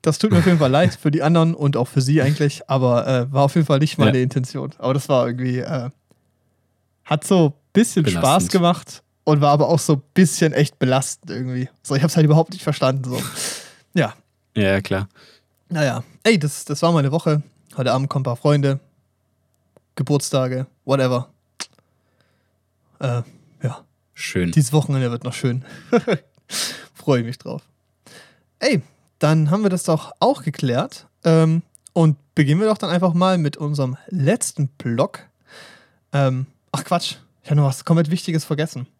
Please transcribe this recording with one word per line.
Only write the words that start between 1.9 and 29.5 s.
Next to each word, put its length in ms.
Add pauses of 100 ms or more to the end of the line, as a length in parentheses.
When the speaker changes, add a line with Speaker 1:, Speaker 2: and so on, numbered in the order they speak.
Speaker 1:
sie 200
eigentlich, 460
aber, 400
äh, 240
war 120
auf 100
jeden 120
Fall 120
nicht 200
meine 200
Speaker 2:
Ja. 40
Speaker 1:
Intention. 560
Aber 160
das 140
war 180
irgendwie, 340
äh, 280 (1160)
hat 180
so 220
ein 60 (200)
bisschen 340
Spaß 140
Speaker 2:
Belastend. 320
Speaker 1:
gemacht 500 (220)
und 160
war 120
aber 160
auch 100
so 160
ein 80 (100)
bisschen 400
echt 260
belastend 520
irgendwie. 380 (140)
So, 120
ich 80
hab's 140
halt 100
überhaupt 260
nicht 100
verstanden, 420
so. 140 (380)
Speaker 2:
<laughs> 380
Speaker 1:
Ja. 180 (420)
Speaker 2:
Ja, 280
klar. 260 (640)
Speaker 1:
Naja. 340 (200)
Ey, 140
das, 280
das 160
war 100
meine 180
Woche. 320 (340)
Heute 160
Abend 180
kommen 120
ein 20
paar 120
Freunde. 440 (1160)
Geburtstage, 720 (180)
whatever. 440 (1700)
Äh, 220 (1000)
Speaker 2:
Schön. 300
Speaker 1:
Dieses 220
Wochenende 400
wird 100
noch 100
schön. 320 (280)
<laughs> 120 (880)
Freue 280
ich 60
mich 120
drauf. 240 (960)
Ey, 240 (380)
dann 280
haben 140